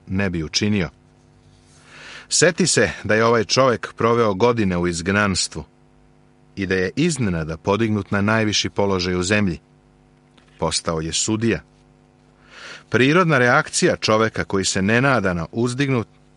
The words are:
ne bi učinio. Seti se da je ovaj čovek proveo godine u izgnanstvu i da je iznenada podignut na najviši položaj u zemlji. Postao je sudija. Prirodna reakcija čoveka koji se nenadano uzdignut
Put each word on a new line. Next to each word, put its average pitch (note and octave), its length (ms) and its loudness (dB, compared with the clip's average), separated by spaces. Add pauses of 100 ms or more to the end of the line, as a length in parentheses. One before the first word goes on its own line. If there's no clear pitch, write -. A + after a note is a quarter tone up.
ne G2 240 -2
bi E2+ 140 -4
učinio. G#2 440 -2 (1400)
Seti F3 380 2
se A2 240 2 (140)
da G#2+ 100 0
je A2 100 2
ovaj A#2 200 2
čovek B2+ 520 0
proveo A2+ 380 2
godine G#2+ 420 0
u F2 100 0
izgnanstvu F2+ 760 -2 (920)
i G2 100 -4
da F#2+ 80 -2
je F#2 220 0
iznenada G2+ 600 -2
podignut G#2 540 -2
na G2+ 100 0
najviši G#2 500 0
položaj F#2+ 440 0
u F2+ 80 0
zemlji. F#2 360 0 (1000)
Postao E2 420 -4
je D#2+ 120 -6
sudija. A2 480 -2 (1300)
Prirodna D3 500 4
reakcija B2+ 580 2
čoveka A2 480 0
koji G2 200 -2
se G2 180 -2
nenadano G#2 720 0
uzdignut B2 560 -2 (280)